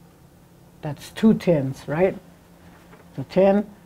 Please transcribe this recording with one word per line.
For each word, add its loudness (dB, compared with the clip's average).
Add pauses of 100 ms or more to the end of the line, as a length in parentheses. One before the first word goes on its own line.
(800)
That's -12
two 2
tens, -2
right? -2 (1000)
So -10
ten, 2 (180)